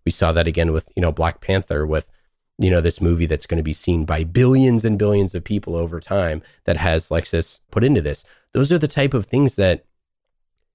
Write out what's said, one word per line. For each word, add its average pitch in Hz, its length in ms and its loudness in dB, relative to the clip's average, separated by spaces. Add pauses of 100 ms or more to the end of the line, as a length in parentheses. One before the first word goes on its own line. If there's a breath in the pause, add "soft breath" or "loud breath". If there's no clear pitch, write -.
We 90 80 -2
saw 82 200 0
that 82 160 2
again 82 240 0
with, 78 240 -4
you - 60 -2
know, 85 100 2
Black 82 300 -2
Panther, 82 440 -2
with, 76 240 -4 (480)
you 92 120 2
know, 87 120 4
this 82 200 0
movie 85 240 2
that's 78 200 -2
gonna 82 180 -2
be 78 100 -4
seen 82 320 -2
by 80 180 -2
billions 123 640 4
and 110 120 0
billions 101 380 2
of 85 80 -6
people 95 320 -4
over 85 240 -4
time 85 420 -2 (220 soft breath)
that 87 140 0
has 82 320 0
Lexus 82 500 -4 (100)
put 110 140 0
into 131 180 4
this. 71 220 -6 (300 soft breath)
Those 143 180 2
are 175 80 2
the 151 80 0
type 139 260 0
of 110 120 0
things 135 320 0
that 92 260 2 (920)